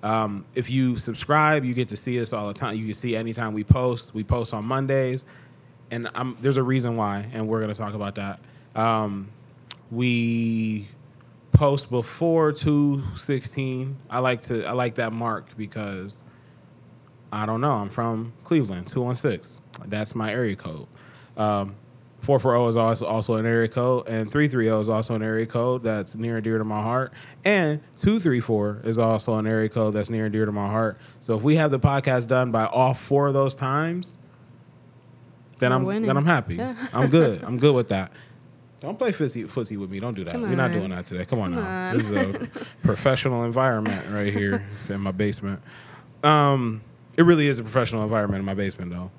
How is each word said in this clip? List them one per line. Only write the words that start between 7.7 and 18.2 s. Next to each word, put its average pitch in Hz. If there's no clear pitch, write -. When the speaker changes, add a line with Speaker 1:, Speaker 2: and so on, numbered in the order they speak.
Speaker 1:
talk 104
about 101
that. 98
Um, 107
we 117
post 143
before 156
two 147
sixteen. 135
I 120
like 127
to, 117
I 95
like 123
that 113
mark 113
because, 101
I 107
don't 113
know, 147
I'm 104
from 117